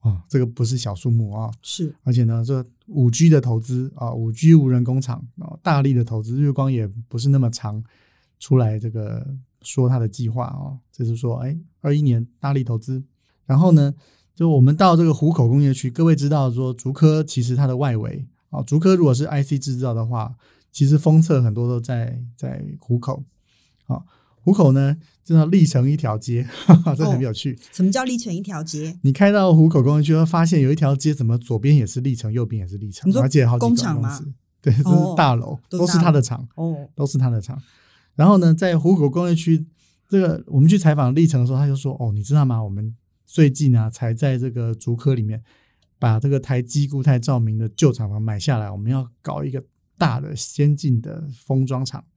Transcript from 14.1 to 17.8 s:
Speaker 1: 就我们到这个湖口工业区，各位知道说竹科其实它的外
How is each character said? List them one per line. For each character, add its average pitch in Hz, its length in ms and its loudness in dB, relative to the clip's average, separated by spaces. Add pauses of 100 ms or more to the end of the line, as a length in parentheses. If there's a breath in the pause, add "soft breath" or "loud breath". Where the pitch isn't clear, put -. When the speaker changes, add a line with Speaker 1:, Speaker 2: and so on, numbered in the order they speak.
Speaker 1:
就 165 140 0
我 151 100 2
们 131 160 6
到 175 220 4
这 165 80 4
个 160 80 4
湖 135 180 0
口 143 160 2
工 127 140 4
业 139 140 2
区， 131 160 -6
各 165 160 -2
位 160 100 6
知 143 140 -2
道 143 200 0
说 127 220 -4
竹 123 180 -8
科 156 320 2
其 147 200 -4
实 123 120 -2
它 139 120 0
的 127 100 -2
外 131 180 -2